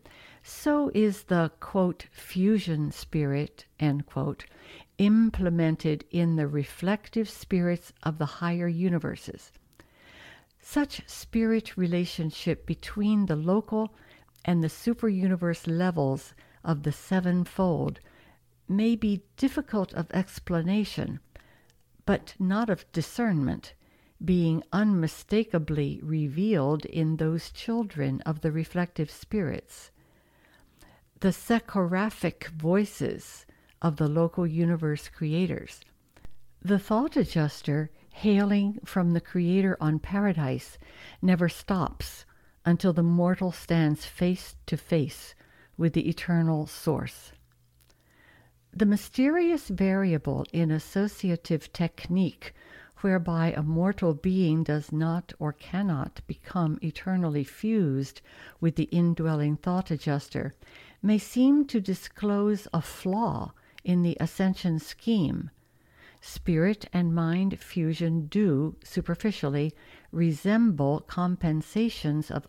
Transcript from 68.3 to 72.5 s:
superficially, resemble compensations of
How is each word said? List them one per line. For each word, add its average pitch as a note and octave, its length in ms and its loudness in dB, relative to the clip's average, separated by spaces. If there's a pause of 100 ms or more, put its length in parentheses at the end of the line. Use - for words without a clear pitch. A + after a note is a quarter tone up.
superficially, D#3 920 -2 (380)
resemble E3 880 2
compensations F3 1300 -2
of - 180 -6